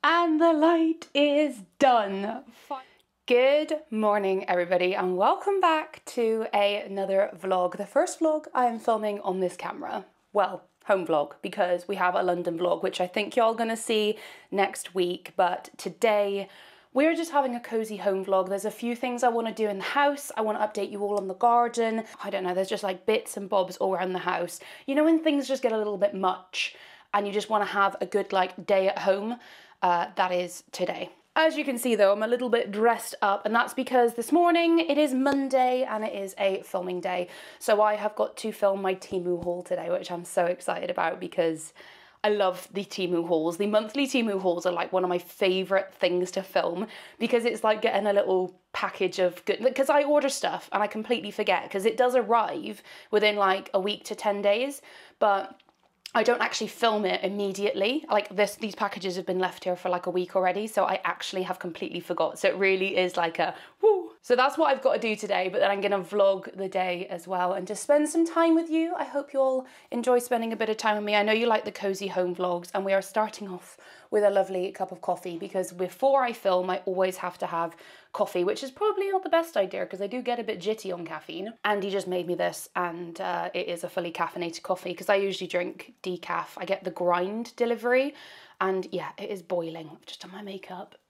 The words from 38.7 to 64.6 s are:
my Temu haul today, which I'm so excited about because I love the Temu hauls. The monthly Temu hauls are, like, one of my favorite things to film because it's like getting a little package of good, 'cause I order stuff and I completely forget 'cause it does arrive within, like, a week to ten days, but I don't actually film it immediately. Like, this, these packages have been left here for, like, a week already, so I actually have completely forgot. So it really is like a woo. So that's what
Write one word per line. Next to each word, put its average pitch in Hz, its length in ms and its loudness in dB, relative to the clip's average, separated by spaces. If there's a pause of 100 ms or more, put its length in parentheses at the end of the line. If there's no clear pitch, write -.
my 190 120 0
Temu 180 500 -4
haul 175 200 -4
today, 170 260 -6
which 180 220 -4
I'm 175 140 -8
so 175 200 0
excited 180 460 -4
about 180 280 -2
because 165 540 -4 (500)
I 214 60 2
love 190 440 0
the 196 100 -4
Temu 175 440 -2
hauls. 170 300 0
The 202 80 0
monthly 214 400 0
Temu 226 340 -2
hauls 175 280 0
are, 180 60 0
like, 170 200 -4
one 185 100 2
of 180 60 0
my 180 80 0
favorite 190 800 0
things 180 360 0
to 190 120 -4
film 175 420 -2 (320)
because 233 280 0
it's 220 180 -2
like 220 180 2
getting 208 240 2
a 202 80 2
little 185 460 2 (140)
package 185 440 -2
of 180 280 0
good, 226 280 0
'cause 269 160 2
I 294 140 6
order 285 260 4
stuff - 440 -4
and 202 100 2
I 208 40 0
completely 214 440 -4
forget 196 400 0
'cause 196 140 -2
it 220 120 2
does 247 160 4
arrive 214 720 0 (260)
within, 214 280 4
like, 196 360 2
a 196 60 2
week 208 240 -4
to - 120 -8
ten 202 280 -2
days, 240 400 0 (340)
but 196 380 2 (580)
I 226 100 4
don't 240 180 4
actually - 260 -2
film 214 380 0
it 185 180 0
immediately. 202 880 -2
Like, 202 240 0
this, 202 200 2
these 208 200 -6
packages 190 400 -4
have 180 100 -6
been 185 140 -2
left 180 240 -4
here 180 140 -2
for, - 100 -6
like, 180 200 -2
a - 20 -2
week 180 260 -4
already, 190 320 0
so 202 160 2
I - 220 0
actually 185 380 -4
have 185 140 -4
completely 175 440 -8
forgot. 165 360 -2
So 180 120 2
it 175 80 0
really 190 400 2
is 180 180 2
like 170 240 -2
a 170 160 0 (260)
woo. 381 300 4 (120)
So 247 120 4
that's 262 200 4
what 311 140 4